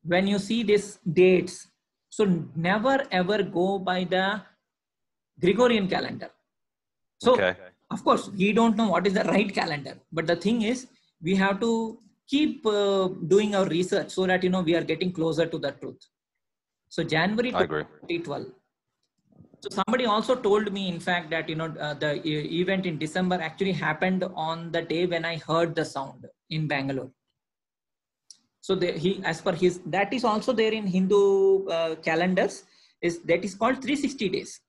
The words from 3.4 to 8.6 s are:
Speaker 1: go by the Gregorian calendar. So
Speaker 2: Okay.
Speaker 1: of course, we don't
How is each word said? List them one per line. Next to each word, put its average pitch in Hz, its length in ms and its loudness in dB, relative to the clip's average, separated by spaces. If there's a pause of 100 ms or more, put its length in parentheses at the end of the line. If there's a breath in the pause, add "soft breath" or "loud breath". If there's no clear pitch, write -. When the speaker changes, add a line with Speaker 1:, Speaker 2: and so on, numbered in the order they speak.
Speaker 1:
go 175 240 0 (220)
by 180 160 0 (100)
the 190 260 0 (1000)
Gregorian 208 480 4
calendar. 139 400 -6 (880)
So 247 140 4
Speaker 2:
Okay. 92 200 2 (380)
Speaker 1:
of - 140 -6
course, - 240 2
we 196 240 0
don't 226 240 4